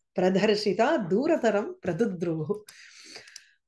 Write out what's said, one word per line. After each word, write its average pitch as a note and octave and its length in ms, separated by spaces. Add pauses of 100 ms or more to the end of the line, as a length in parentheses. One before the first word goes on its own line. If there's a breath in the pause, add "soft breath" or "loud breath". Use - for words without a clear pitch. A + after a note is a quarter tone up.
(200)
பிரதர்ஷிதா G3+ 800 (120)
தூரதரம் A#3 600 (160)
பிரதுத்ருவுஹு. E3+ 640 (1120 soft breath)